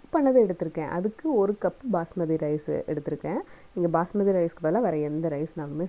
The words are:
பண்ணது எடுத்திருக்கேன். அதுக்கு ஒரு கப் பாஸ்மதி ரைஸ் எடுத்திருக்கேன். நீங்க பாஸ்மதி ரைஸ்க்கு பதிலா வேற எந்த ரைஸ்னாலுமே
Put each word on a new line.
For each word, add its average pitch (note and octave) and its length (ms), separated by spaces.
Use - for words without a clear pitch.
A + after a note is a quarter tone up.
பண்ணது C#4 240
எடுத்திருக்கேன். E3+ 520
அதுக்கு G#3+ 460
ஒரு G3+ 260
கப் A#3+ 300
பாஸ்மதி E3+ 440
ரைஸ் D3+ 320
எடுத்திருக்கேன். D3+ 720
நீங்க E3+ 180
பாஸ்மதி E3+ 400
ரைஸ்க்கு F3 320
பதிலா E3+ 180
வேற F3+ 160
எந்த D3+ 320
ரைஸ்னாலுமே D3+ 600